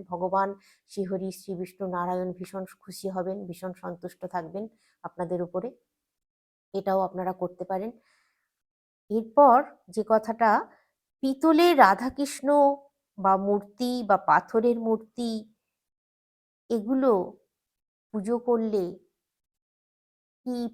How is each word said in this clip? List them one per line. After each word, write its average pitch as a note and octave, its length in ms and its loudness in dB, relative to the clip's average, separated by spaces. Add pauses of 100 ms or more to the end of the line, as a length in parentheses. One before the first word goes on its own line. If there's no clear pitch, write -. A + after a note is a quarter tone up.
ভগবান F#3 460 -2 (420)
শ্রীহরি, F#3+ 400 -6
শ্রী - 240 -14
বিষ্ণু, F#3 320 -12
নারায়ণ F3+ 440 -4
ভীষণ F#3 320 -12 (180)
খুশি - 280 -12
হবেন, F#3 360 -6
ভীষণ F3+ 280 -12
সন্তুষ্ট F3 520 -14
থাকবেন F3 380 -8 (400)
আপনাদের F3 380 -6
উপরে, F3+ 260 -6 (1040)
এটাও F#3+ 260 0
আপনারা F#3 340 -4
করতে F3+ 300 -8
পারেন। F#3+ 280 -6 (1200)
এরপর A#3 460 6 (320)
যে G#3 180 -4
কথাটা, A3 420 2 (720)
পিতলের D#4 560 4
রাধাকৃষ্ণ B3+ 720 2 (720)
বা F#3+ 200 2
মূর্তি G3+ 540 -2 (120)
বা G3 140 2
পাথরের A3+ 600 2
মূর্তি, A3+ 520 -4 (1400)
এগুলো A#3+ 420 0 (1000)
পুজো G#3+ 280 -4
করলে A3+ 440 0 (1600)
কি B3 100 -4 (180)